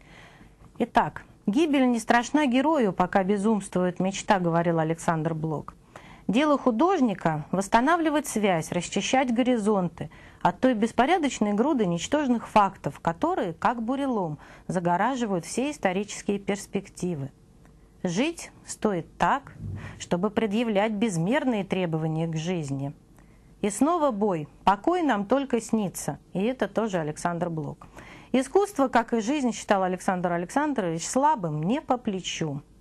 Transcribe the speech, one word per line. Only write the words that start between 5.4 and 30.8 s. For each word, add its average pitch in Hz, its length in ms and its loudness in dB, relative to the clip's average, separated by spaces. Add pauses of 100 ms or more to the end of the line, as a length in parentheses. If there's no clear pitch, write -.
«Дело 277 320 4
художника — 233 920 2
восстанавливать 294 720 2
связь, 185 460 0
расчищать 247 600 0
горизонты 214 800 0 (320)
от 175 180 2
той 262 140 4
беспорядочной 233 800 2
груды 233 340 2
ничтожных 233 640 0
фактов, - 520 2
которые, 254 520 0
как 233 300 -2
бурелом, 226 560 -2 (280)
загораживают 185 800 0
все 269 260 -4
исторические 202 680 -4
перспективы». 190 920 -6 (760)
Жить 254 460 -2 (120)
стоит - 540 -4
так, 240 360 0 (440)
чтобы 185 320 -2
предъявлять 220 640 0
безмерные 214 720 0
требования 165 640 -2
к 160 80 -6
жизни. 147 580 -4 (680)
И 208 60 0
снова 294 440 2
бой, 196 340 0 (160)
покой 339 400 2
нам 208 240 2
только 262 340 0
снится. 196 600 -4 (120)
И 175 120 -4
это 226 240 -2
тоже 196 300 -2
Александр 170 520 -4
Блок. 147 380 -8 (420)
Искусство, 277 560 2
как 233 260 2
и 226 80 2
жизнь, 247 300 0
считал 196 320 0
Александр 180 480 0
Александрович, 180 720 -2